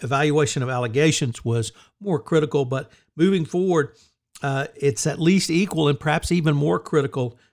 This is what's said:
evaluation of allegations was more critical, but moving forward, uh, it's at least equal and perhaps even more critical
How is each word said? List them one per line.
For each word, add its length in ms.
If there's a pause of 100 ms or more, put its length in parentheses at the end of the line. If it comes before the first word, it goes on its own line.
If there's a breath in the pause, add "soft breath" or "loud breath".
evaluation 600
of 60
allegations 760
was 280 (280 soft breath)
more 180
critical, 460
but 260 (260 soft breath)
moving 280
forward, 500 (480 soft breath)
uh, 320
it's 320
at 140
least 300
equal 380
and 100
perhaps 340
even 220
more 240
critical 600 (140 soft breath)